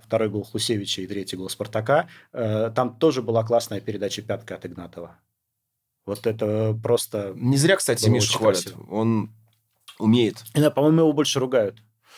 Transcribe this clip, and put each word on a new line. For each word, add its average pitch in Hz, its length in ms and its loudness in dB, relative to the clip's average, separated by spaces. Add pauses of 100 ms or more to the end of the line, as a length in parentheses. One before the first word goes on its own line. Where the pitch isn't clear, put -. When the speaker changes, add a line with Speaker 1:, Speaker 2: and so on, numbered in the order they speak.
Speaker 1:
Второй 110 240 0
гол 101 160 -4
Хусевича 104 580 -4
и 92 40 -10
третий 95 300 -8
гол 92 120 -8
«Спартака». 135 580 -2 (260)
Э, 110 420 -2
там 120 220 -2
тоже 139 260 2
была 113 220 0
классная 117 360 0
передача 101 420 -6
пяткой 98 360 -8
от - 80 -16
Игнатова. 85 500 -14 (920)
Вот 104 200 -6
это 110 560 0
просто 110 520 -2
Speaker 2:
Не 131 220 2
зря, 165 200 4
кстати, 120 300 -2
Speaker 1:
было 113 80 6
Speaker 2:
Мишу 107 140 2
Speaker 1:
очень - 100 -2
Speaker 2:
хвалят. 98 240 2
Speaker 1:
красиво. - 280 -16
Speaker 2:
Он 110 400 0 (680)
умеет. 110 440 2 (120)
Speaker 1:
И, 151 60 2
да, 147 100 6
по-моему, 156 300 4
его 160 120 6
больше 143 280 0
ругают. 127 360 0 (420)